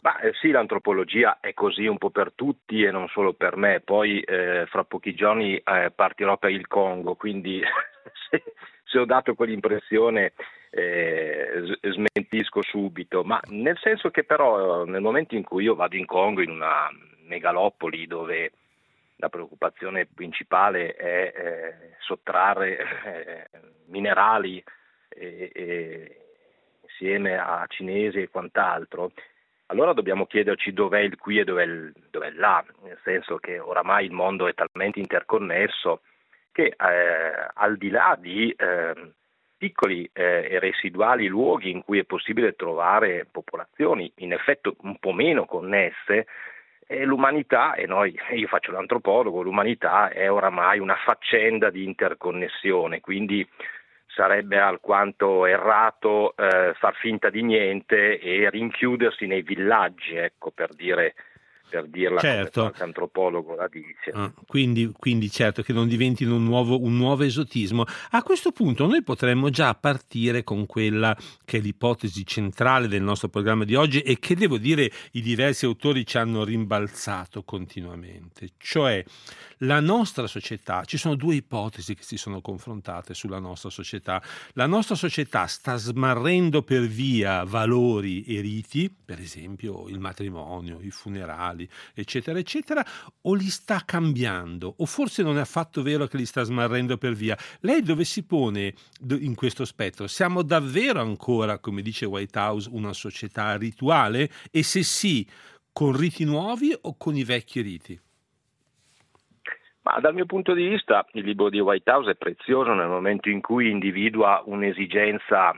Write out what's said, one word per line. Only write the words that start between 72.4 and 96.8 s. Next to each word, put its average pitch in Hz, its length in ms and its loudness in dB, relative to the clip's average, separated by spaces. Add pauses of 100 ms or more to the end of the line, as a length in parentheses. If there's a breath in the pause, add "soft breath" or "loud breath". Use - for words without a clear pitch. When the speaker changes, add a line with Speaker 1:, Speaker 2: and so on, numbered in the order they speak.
Speaker 2:
del 98 140 0
nostro 101 260 -2
programma 107 360 0
di 104 100 0
oggi 143 260 4
e 131 180 0
che, - 160 0
devo 175 220 2
dire, 131 340 2 (220 loud breath)
i 120 80 -4
diversi 120 460 0
autori 127 400 0
ci - 100 -2
hanno 113 260 0
rimbalzato 104 1000 -4
continuamente, 87 1120 -14
cioè 127 480 0 (560 loud breath)
la 139 200 2
nostra 175 460 2
società, 98 580 -6
ci - 140 -6
sono 156 160 0
due 151 220 0
ipotesi 107 580 -6
che - 80 -20
si - 160 -12
sono 98 240 -10
confrontate 92 720 -12
sulla 95 240 -10
nostra 92 320 -12
società. 95 520 -6 (300 loud breath)
La 127 140 2
nostra 208 280 2
società 143 520 -2
sta - 300 -6
smarrendo 131 840 2
per 131 220 2
via 110 600 0
valori 110 800 0
e 110 180 -6
riti, 110 480 -4
per - 280 -18
esempio 92 720 -12
il 98 100 -10
matrimonio, 90 840 -10
i 98 80 -12
funerali, 87 760 -10 (280 loud breath)
eccetera, 131 440 -6
eccetera, 302 460 -4 (380 loud breath)
o 190 120 2
li 196 140 0
sta 190 380 -4
cambiando, 101 920 -2
o 170 80 -4
forse 220 380 -2
non 151 160 2
è - 20 0
affatto 156 420 -4
vero 143 240 0
che 135 120 -6
li 123 80 -2
sta 131 160 -4
smarrendo 120 560 0